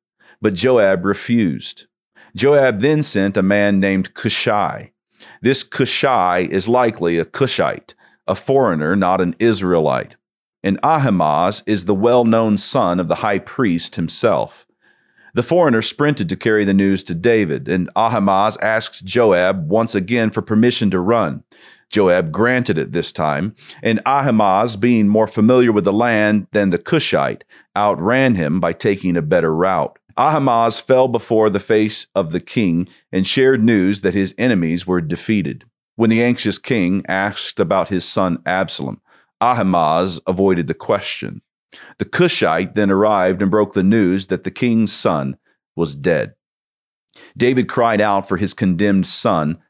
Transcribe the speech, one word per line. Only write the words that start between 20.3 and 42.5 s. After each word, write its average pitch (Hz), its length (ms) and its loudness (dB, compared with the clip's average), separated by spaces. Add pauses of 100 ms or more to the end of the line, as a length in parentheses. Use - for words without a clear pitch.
permission 110 500 0
to 92 80 0
run. 92 440 -2 (460)
Joab 90 420 2
granted 113 460 0
it 67 160 -6
this 82 180 -4
time, 78 420 -4 (300)
and 110 220 0
Ahimaaz, 113 720 2
being 110 320 2
more 107 180 2
familiar 120 460 4
with 104 100 2
the 98 80 2
land 107 600 0
than 101 160 2
the 87 80 0
Cushite, 73 640 -2 (320)
outran 104 600 0
him 82 260 0
by 85 100 0
taking 92 460 -2
a 85 40 0
better 80 320 0
route. 85 460 -2 (180)
Ahimaaz 127 640 0
fell 131 300 2
before 110 400 2
the 101 100 -2
face 107 560 0
of 87 160 -2
the 87 80 -4
king 90 480 -2 (240)
and 95 160 -2
shared 131 340 2
news 101 400 2
that 92 120 0
his 95 240 -2
enemies 87 500 -2
were 90 140 0
defeated. 82 640 -6 (320)
When 113 120 2
the 113 140 2
anxious 120 340 -2
king 95 520 -2
asked 98 500 -4
about 92 300 0
his 92 160 -4
son 92 400 -2
Absalom, 87 560 -6 (400)
Ahimaaz 90 840 0
avoided 90 420 0
the 82 60 -6
question. - 680 -6 (560)
The 104 80 -4
Cushite 92 680 -2